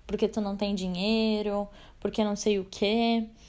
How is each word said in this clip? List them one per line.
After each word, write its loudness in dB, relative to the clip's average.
porque 0
tu -2
não -2
tem -2
dinheiro, 0
porque 0
não 0
sei 2
o -6
quê. 2